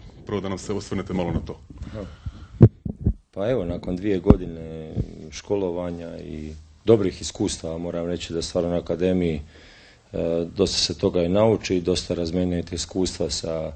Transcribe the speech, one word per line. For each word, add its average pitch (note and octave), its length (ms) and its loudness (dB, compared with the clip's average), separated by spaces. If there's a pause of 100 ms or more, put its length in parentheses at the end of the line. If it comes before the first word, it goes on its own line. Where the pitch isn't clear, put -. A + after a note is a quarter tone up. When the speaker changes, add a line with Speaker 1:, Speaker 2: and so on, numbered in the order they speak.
(260)
Speaker 1:
Prvo G#2 140 -2
da F#2+ 80 -6
nam F#2+ 100 -4
se - 140 -6
osvrnete G2 400 -4
malo F2 200 0
na E2 80 0
to. - 200 -12 (1700)
Speaker 2:
Pa G2+ 160 -2
evo, A#2 140 0
nakon F2 320 -4
dvije F#2+ 220 0
godine E2 760 0 (360)
školovanja F2 880 -4
i D#2 340 -10 (320)
dobrih G2+ 360 4
iskustava, - 580 -4
moram E2+ 280 -4
reći F2 260 -4
da E2 100 -2
stvarno E2+ 280 0
na F2 60 2
akademiji, E2+ 640 2 (720)
e, F#2 60 -4 (380)
dosta F#2 220 2
se - 200 -2
toga F2+ 240 2
i F2 60 2
nauči, G2 520 4
dosta F2 340 0
razmjenjujete E2+ 600 -2
iskustva F2 560 -2
sa D#2+ 460 -4